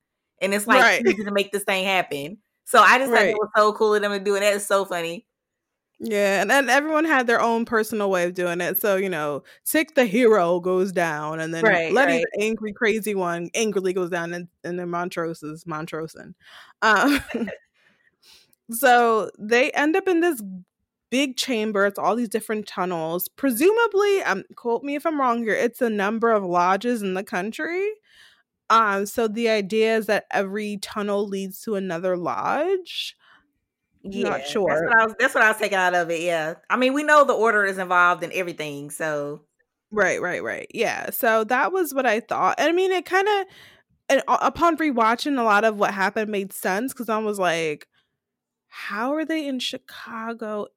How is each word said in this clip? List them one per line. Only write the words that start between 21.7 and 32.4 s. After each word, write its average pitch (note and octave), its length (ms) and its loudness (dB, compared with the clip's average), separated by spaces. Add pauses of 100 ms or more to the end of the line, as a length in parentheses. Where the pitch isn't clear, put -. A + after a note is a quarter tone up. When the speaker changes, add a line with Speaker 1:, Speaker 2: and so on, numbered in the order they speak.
Speaker 2:
It's G3+ 120 -4
all F3 180 0
these A#3+ 120 -2
different G#3+ 380 -4
tunnels. F3 640 -4
Presumably, G4+ 920 2
um, - 220 -2 (120)
quote A#3 260 -4
me C#4+ 140 -4
if C#4+ 100 -6
I'm D#4 140 -2
wrong A#3+ 220 0
here, G#3+ 120 0
it's - 280 -2
a A#3 80 0
number G#3+ 420 0
of G#3 120 2
lodges F#3+ 580 0
in F#3+ 120 -4
the F#3+ 100 -4
country. D#4 600 -6 (840)
Um, G#3 360 4
so A3+ 220 -2
the A3+ 220 -2
idea A3 480 2
is G#3+ 80 -4
that G3+ 240 0
every G3+ 480 -4
tunnel G3+ 500 -4
leads G3 340 -8
to A3 140 -4
another F#3 400 -2
lodge. D#4 1000 -4 (840)